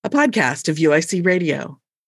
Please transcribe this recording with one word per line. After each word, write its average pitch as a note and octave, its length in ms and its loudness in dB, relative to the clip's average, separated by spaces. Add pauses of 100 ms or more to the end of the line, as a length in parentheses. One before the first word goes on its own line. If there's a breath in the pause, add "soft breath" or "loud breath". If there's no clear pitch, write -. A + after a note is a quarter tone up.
a - 60 -6
podcast G#3 600 0
of D#3 80 -4
U D#3 160 4
I D#3 60 4
C F3 200 -4
Radio. E3+ 580 -2 (280)